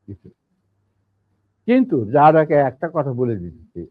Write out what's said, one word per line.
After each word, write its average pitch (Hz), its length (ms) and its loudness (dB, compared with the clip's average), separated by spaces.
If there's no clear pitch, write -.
কিছু।" - 220 -20
কিন্তু 220 440 0
যার 147 260 6
আগে 156 180 0
একটা 143 400 -2
কথা 143 180 -4
বলে 120 240 -4
দিচ্ছি, 85 540 -16